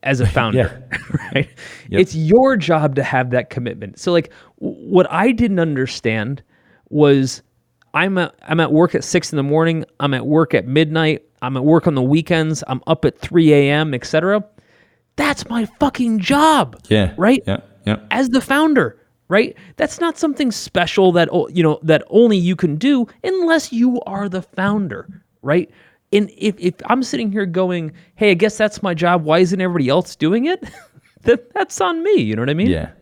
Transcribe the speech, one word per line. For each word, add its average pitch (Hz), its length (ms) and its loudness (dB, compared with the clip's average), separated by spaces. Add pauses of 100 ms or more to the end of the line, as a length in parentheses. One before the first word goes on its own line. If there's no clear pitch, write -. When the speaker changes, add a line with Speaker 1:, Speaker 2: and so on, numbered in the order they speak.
Speaker 1:
as 135 180 -2
a 123 60 2
Speaker 2:
<laughs> - 120 0
Speaker 1:
founder, 117 540 -2
Speaker 2:
Yeah. - 60 -8 (300)
Speaker 1:
<laughs> - 60 -16
right? 135 140 -2 (400)
Speaker 2:
Yep. - 140 0
Speaker 1:
It's 185 120 -2
your 226 440 4
job 151 380 0
to 139 60 -2
have 127 280 -2
that 123 180 -2
commitment. 107 500 -10
So, 180 140 -2
like, 170 180 0 (300)
w-, - 160 -8 (140)
what 180 200 4
I 208 220 2
didn't 214 280 0
understand 131 840 -4 (480)
was 139 500 2 (540)
I'm 185 240 0
at, 170 240 -4
I'm 160 180 -2
at 151 120 0
work 165 220 2
at - 100 -2
six - 280 -4
in 160 60 -4
the 135 40 -2
morning, 160 440 -2 (140)
I'm 139 120 0
at 123 140 -4
work 156 260 2
at 101 140 0
midnight, 156 560 0 (180)
I'm 131 160 -6
at 131 80 -4
work 156 220 4
on 165 80 0
the 131 80 0
weekends, 156 640 0
I'm 127 200 -8
up 160 200 0
at - 120 -2
three 165 360 4
A 139 160 4
M, 151 240 -2
et 120 100 -8
cetera. 196 400 -2 (720)
That's 285 320 -4
my 233 160 -4
fucking 233 540 -2
job, 277 580 2 (120)
Speaker 2:
Yeah. 104 280 2
Speaker 1:
right? 226 300 2
Speaker 2:
Yeah. 98 120 -2 (280)
Yeah. 208 140 -2 (100)
Speaker 1:
As 247 200 0
the 254 100 0
founder, 277 580 0 (300)
right? 202 280 0 (200)
That's - 240 -4
not 339 180 -2
something 285 320 -2
special 185 640 0
that 170 180 2
o-, 175 180 -2
you 175 140 0
know, 156 200 2
that 156 260 2
only 220 280 4
you 180 200 0
can 156 200 -2
do 254 300 0 (160)
unless 349 500 0
you 240 340 0
are 196 220 -6
the 180 140 -6
founder, 196 800 -4 (200)
right? 151 280 0 (420)
And 202 240 0
if, 208 220 -2
if 180 160 -2 (120)
I'm 262 160 0
sitting 240 280 -4
here 202 140 -4
going, 175 480 -4 (220)
"Hey, 208 160 2
I 190 40 6
guess 202 220 0
that's 214 260 -2
my 185 120 -2
job, 170 300 0
why 156 160 2
isn't 185 200 2
everybody 175 280 0
else 165 280 0
doing 220 300 0
it?" 359 220 -4
<laughs> - 540 -20
Then - 160 4 (160)
that's - 260 -4
on 339 220 -2
me, 403 180 2
you 107 160 -2
know 110 60 -4
what 127 80 -2
I 151 40 -2
mean? 185 160 0
Speaker 2:
Yeah. 78 200 -4 (120)